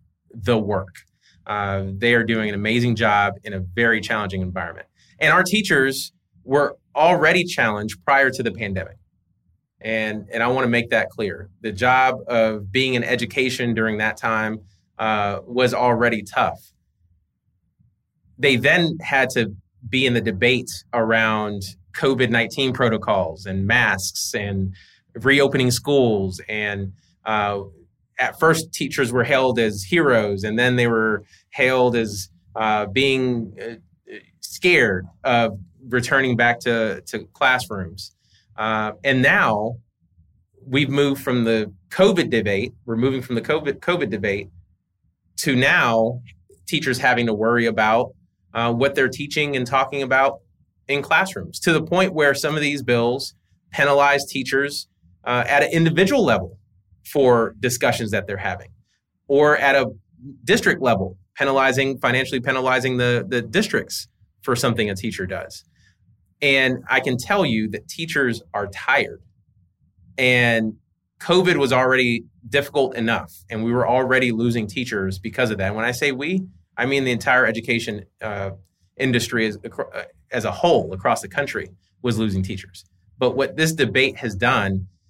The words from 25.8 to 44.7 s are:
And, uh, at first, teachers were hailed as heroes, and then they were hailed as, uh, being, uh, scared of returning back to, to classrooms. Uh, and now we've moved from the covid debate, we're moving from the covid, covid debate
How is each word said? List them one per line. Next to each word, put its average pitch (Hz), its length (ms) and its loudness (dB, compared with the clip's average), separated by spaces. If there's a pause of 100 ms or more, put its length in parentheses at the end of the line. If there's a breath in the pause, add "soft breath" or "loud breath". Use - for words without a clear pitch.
And, 101 460 -6 (320)
uh, 104 340 -2 (580)
at 127 220 -4
first, 160 320 2
teachers 131 400 -4
were 123 100 2
hailed 131 360 2
as 104 240 0
heroes, 110 600 2
and 107 140 -2
then 123 180 2
they 120 100 2
were 110 380 0 (260 soft breath)
hailed 127 440 2
as, 107 360 -4 (260)
uh, 110 300 0
being, 127 640 0 (100)
uh, 113 120 -10 (640)
scared 113 640 2 (160)
of 117 360 0 (300)
returning 127 480 0
back 120 220 2
to, 110 440 -2
to - 180 -10 (120)
classrooms. 104 800 -2 (440)
Uh, 107 360 -2 (120)
and 131 180 2
now 120 540 2 (880)
we've 131 240 0
moved 139 320 2
from 123 220 0
the 110 280 0 (180)
covid 185 380 2
debate, 101 460 -2 (100)
we're 113 120 -4
moving 131 260 0
from 123 140 -6
the 113 40 0
covid, 147 380 -2
covid 156 320 -2
debate 101 380 -4 (880)